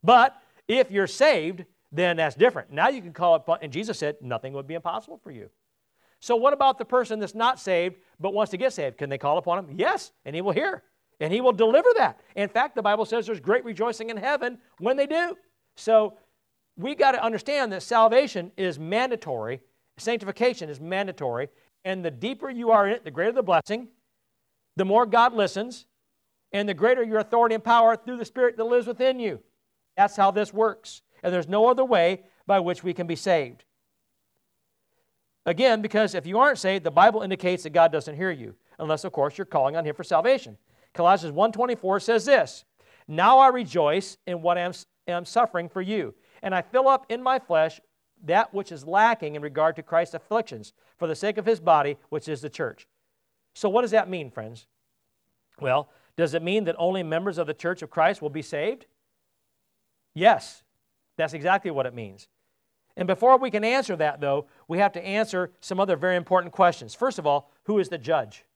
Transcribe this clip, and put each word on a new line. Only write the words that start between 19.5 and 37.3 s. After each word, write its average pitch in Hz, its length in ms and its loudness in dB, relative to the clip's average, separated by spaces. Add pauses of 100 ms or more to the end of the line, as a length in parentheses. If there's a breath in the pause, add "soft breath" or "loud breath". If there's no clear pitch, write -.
sanctification 220 720 -4
is 139 120 -14
mandatory, 156 680 -6 (360)
and 190 200 -6
the 165 60 -4
deeper 254 400 -8
you 233 220 0
are 202 160 6
in 214 60 0
it, 240 100 -10
the 160 80 -12
greater 180 200 -2
the 247 100 -2
blessing, 202 460 0 (840)
the 185 100 -2
more 220 220 4
God 233 260 4
listens, 214 540 -4 (680)
and 208 160 -2
the 196 60 -2
greater 233 300 2
your 220 160 0
authority 233 340 2
and 220 80 -4
power 226 340 6
through 247 200 -12
the 233 80 -8
Spirit 247 320 0
that 220 80 -4
lives 240 240 0
within 254 320 -2
you. 180 200 -6 (560)
That's 202 200 4
how 196 140 4
this 196 220 -2
works. 214 500 -4 (200)
And 180 100 -2
there's 170 160 -2
no 208 180 4
other 254 180 4
way 185 400 2 (220 soft breath)
by 196 140 4
which 175 240 -4
we 175 80 -4
can 175 140 -6
be 165 100 -4
saved. 151 480 -2 (1800)
Again, 220 340 2
because 214 340 0
if 160 120 -6
you 190 120 -2
aren't 269 200 4
saved, 190 260 -2
the 165 60 0
Bible 202 320 6
indicates 180 400 -4